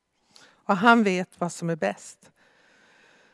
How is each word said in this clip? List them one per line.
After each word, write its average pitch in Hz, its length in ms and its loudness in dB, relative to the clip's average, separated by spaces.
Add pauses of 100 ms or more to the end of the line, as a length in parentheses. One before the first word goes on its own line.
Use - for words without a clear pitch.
(460)
Och - 320 -4
han 233 260 4
vet 185 360 -4
vad 175 120 -6
som 170 180 -8
är 165 60 -4
bäst. - 560 -10 (1040)